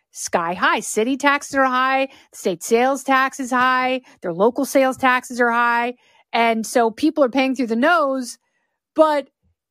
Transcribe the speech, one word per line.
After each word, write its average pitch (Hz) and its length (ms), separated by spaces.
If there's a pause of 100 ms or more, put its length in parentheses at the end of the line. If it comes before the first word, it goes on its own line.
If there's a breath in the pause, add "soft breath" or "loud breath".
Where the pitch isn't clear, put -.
(120)
sky 175 420
high. 233 240
City 226 380
taxes 285 400
are 269 80
high. 262 440 (240 loud breath)
State 185 300
sales 254 400
tax 262 380
is 240 100
high. 254 520 (180 soft breath)
Their 180 120
local 233 320
sales 262 320
taxes 254 440
are 240 100
high. 240 460 (360 soft breath)
And 226 320
so 226 280
people 302 320
are 247 40
paying 262 280
through 262 100
the 220 80
nose. 269 640 (560)
But 302 360 (400)